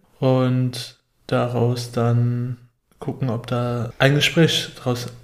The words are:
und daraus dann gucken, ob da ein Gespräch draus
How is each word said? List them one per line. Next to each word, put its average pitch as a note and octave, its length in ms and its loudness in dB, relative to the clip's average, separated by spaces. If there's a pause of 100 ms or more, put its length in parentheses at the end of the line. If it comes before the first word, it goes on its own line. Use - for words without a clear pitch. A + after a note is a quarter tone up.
(180)
und B2+ 800 0 (320)
daraus A#2+ 640 0
dann A#2+ 640 0 (420)
gucken, C3 320 -4
ob A#2 160 -4
da A#2+ 520 -4
ein C#3 160 4
Gespräch - 640 2
draus B2 300 -4 (180)